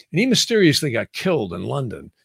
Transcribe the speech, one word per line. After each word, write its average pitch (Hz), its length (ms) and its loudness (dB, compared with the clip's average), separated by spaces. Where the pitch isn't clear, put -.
And 151 80 -2
he 233 80 2
mysteriously 190 640 2
got 107 220 -4
killed 127 420 -2
in 92 100 -8
London 117 460 -8